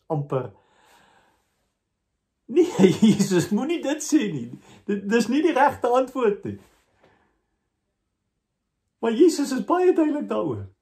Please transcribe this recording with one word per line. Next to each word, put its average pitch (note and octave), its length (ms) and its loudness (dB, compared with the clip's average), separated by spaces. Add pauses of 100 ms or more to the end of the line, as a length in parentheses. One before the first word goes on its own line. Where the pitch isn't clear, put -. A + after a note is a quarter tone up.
amper, C#3+ 460 -6 (1900)
"Nee, A#3 520 4
<laughs> - 40 -12
Jesus, F#3+ 480 2
moenie C4+ 340 -4
dit C#4 200 -4
sê A#3+ 300 0
nie. A#2+ 180 -10 (340)
Dit, G3+ 240 -6
dis A#3 200 0
nie C#4 140 0
die D#4+ 100 2
regte C4+ 360 0
antwoord B3 560 0
nie." G2+ 140 -10 (2500)
Maar A#3 140 -2
Jesus C#4+ 400 2
is B3+ 120 -4
baie F4+ 300 2
duidelik D4 340 -2
daaroor. G#3+ 380 -6 (160)